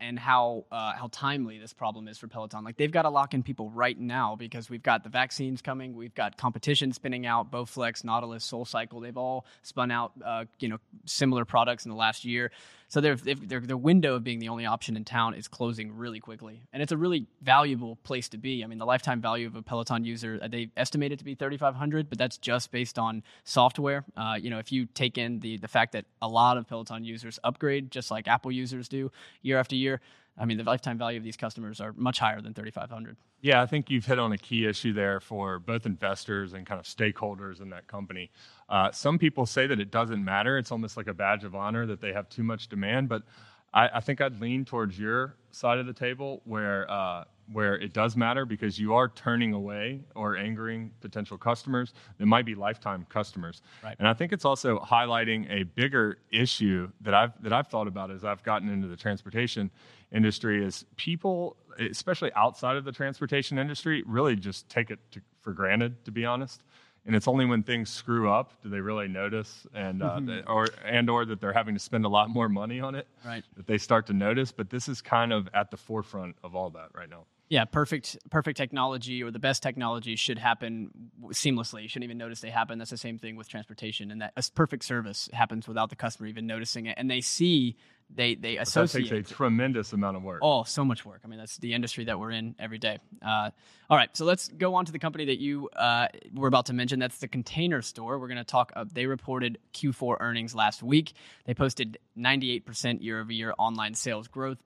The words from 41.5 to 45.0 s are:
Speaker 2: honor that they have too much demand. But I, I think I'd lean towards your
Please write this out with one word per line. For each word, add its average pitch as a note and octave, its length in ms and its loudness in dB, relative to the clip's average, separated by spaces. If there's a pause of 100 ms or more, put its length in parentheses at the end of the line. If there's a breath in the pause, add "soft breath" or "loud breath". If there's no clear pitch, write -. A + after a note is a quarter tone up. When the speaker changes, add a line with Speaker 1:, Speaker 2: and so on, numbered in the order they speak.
Speaker 2:
honor A2 300 -2
that G#2+ 160 -4
they G#2 100 -4
have G2+ 160 -4
too - 160 -6
much A2+ 240 -2
demand. A2 400 0
But A2+ 160 -4 (500 loud breath)
I, A2+ 200 8
I A#2 80 0
think C3+ 180 -2
I'd C3 220 -2
lean B2+ 240 -2
towards G#2+ 340 -2
your A#2+ 360 -2 (160)